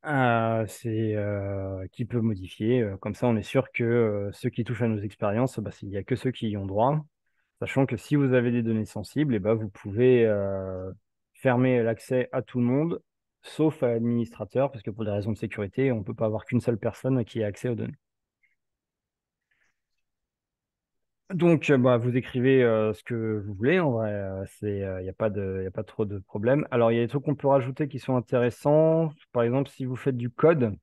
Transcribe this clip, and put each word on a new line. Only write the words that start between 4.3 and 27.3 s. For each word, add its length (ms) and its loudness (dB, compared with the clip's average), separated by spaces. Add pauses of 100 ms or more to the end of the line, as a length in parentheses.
ceux 160 -6
qui 140 -6
touchent 180 -4
à 60 0
nos 120 -2
expériences, 600 -4
bah, 100 -8
c'est, 160 -14
il 40 -10
n'y 80 -6
a 60 -6
que 120 -2
ceux 160 -4
qui 180 -6
y 80 -4
ont 80 -6
droit. 400 0 (540)
Sachant 260 0
que 120 -4
si 180 -2
vous 180 4
avez 180 4
des 120 0
données 220 0
sensibles, 500 -2
eh 40 2
ben, 140 2
vous 160 -2
pouvez, 560 4
euh, 680 -2 (420)
fermer 500 2
l'accès 480 -2
à 100 -2
tout 180 -8
le 60 2
monde, 340 0 (440)
sauf 400 -2
à 60 2
l'administrateur, 840 -2
parce 100 -14
que 80 -10
pour 160 -6
des 60 -4
raisons 200 -2
de 60 -4
sécurité, 540 -2
on 80 -2
ne 40 -8
peut 120 -10
pas 100 -2
avoir 200 -2
qu'une 160 0
seule 180 -2
personne 460 -2
qui 160 -6
ait 20 0
accès 260 -4
aux 60 -2
données. 220 -8 (3250)
Donc, 360 4
euh, 80 8
bah, 200 6
vous 180 0
écrivez, 480 4
euh, 300 4
ce 100 -12
que 420 -4
vous 80 -10
voulez, 280 2
en 100 2
vrai, 220 -2
euh, 320 -6
c'est, 380 -6
euh, 180 -6
y 80 -8
a 40 -10
pas 160 0
de, 320 -4
y 60 -6
a 40 -8
pas 120 -8
trop 220 -4
de 140 -8
problème. 520 0
Alors, 200 4
il 40 2
y 40 2
a 20 2
des 80 -2
trucs 160 -4
qu'on 100 0